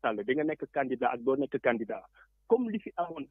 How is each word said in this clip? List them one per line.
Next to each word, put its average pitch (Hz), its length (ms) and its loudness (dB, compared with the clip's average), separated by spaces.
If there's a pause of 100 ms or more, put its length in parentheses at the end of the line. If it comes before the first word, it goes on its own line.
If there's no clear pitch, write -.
Sall, 107 220 0
di 123 120 0
nga 151 80 2
nekk 151 280 -2
candidat 131 420 0
ak 120 100 -6
doo 135 120 4
nekk 139 260 0
candidat. 113 420 0 (440)
Comme 233 240 4
li 202 80 -2
fi - 160 -10
amoon 165 340 -4